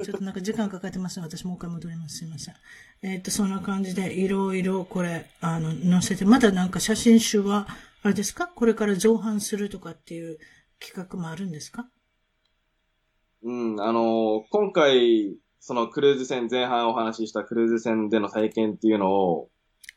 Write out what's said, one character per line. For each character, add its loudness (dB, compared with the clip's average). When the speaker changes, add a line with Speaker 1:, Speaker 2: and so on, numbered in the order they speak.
Speaker 1:
ち -8
ょ -6
っ -6
と -6
な -8
ん -12
か -8
時 -4
間 -2
か -8
か -8
っ -6
て -10
ま -6
す -10
ね。 -10
私 -12
も -6
う -10
一 -16
回 -10
戻 -10
り -12
ま -12
す。 -12
す -12
い -12
ま -12
せ -14
ん。 -20
え -6
ー -8
っ -20
と、 -6
そ 0
ん 0
な -4
感 -2
じ -6
で、 -4
い 0
ろ 0
い -2
ろ -2
こ -4
れ、 -6
あ -2
の、 -2
載 4
せ -2
て、 -2
ま 8
だ 6
な 0
ん 0
か -4
写 0
真 8
集 0
は、 0
あ 2
れ 4
で -2
す -6
か？ -4
こ 0
れ 6
か 0
ら 2
造 4
反 -2
す -6
る -4
と -12
か -14
っ -14
て -16
い -10
う -14
企 -12
画 -10
も -6
あ -8
る -6
ん -6
で -10
す -16
か？ -14
Speaker 2:
う -6
ん、 -4
あ 0
の、 2
今 0
回、 4
そ -8
の 0
ク -6
ル 6
ー -6
ズ -6
船、 -4
前 0
半 0
お 0
話 -2
し -4
し -14
た -4
ク -8
ル 2
ー 2
ズ 0
船 0
で 2
の -2
体 0
験 0
っ -8
て 2
い 6
う 2
の 2
を、 2